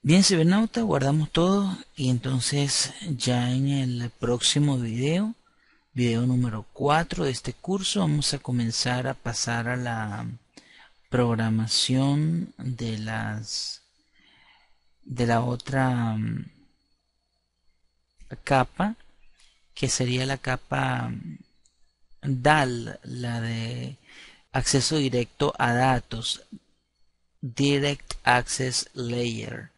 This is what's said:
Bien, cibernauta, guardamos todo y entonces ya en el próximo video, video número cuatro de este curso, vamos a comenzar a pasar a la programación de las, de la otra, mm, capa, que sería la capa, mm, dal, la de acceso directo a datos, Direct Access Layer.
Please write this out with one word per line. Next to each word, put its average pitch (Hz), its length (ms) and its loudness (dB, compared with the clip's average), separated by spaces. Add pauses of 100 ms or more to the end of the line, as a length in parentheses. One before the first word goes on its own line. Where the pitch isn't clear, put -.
Bien, 175 220 6
cibernauta, 196 580 4
guardamos 147 500 2
todo 190 460 2 (180)
y 131 140 0
entonces 131 840 0 (240)
ya 123 340 0
en 135 160 0
el 127 420 -2
próximo 131 680 2
video, 143 580 -2 (580)
video 120 320 2
número 123 480 0
cuatro 160 520 0
de 135 60 0
este 123 220 -6
curso, 196 460 -2
vamos 147 340 0
a 143 60 -6
comenzar 123 680 -2
a 131 60 -4
pasar 117 540 -4
a 123 80 -2
la 113 500 -4 (840)
programación 127 1500 2
de 117 400 -4
las, 110 840 -6 (1200)
de 120 240 -2
la 117 140 2
otra, 123 720 0
mm, 110 300 -4 (2000)
capa, 170 520 0 (840)
que 131 100 0
sería 127 360 0
la 135 120 -2
capa, 127 720 -2
mm, 151 300 -10 (840)
dal, 127 840 2
la 120 380 -6
de 117 560 -6 (540)
acceso 135 460 2
directo 131 600 0
a 120 160 2
datos, 123 680 0 (1000)
Direct 139 720 0 (100)
Access 123 680 2
Layer. 117 840 -4